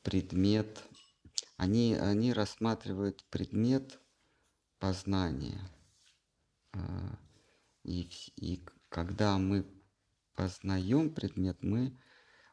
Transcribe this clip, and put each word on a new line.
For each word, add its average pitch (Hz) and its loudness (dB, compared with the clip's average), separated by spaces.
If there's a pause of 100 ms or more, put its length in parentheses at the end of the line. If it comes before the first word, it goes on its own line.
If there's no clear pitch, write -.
предмет, 98 2 (720)
они, 110 4
они 104 2
рассматривают 101 -2
предмет 123 0 (800)
познания. 95 -2 (1120)
А, 92 -6 (680)
и 90 -4
вс-, - -18
и 85 -6
к-, - -20 (160)
когда 95 2
мы 95 2 (680)
познаем 95 0
предмет, 92 -4
мы, 123 -2 (540)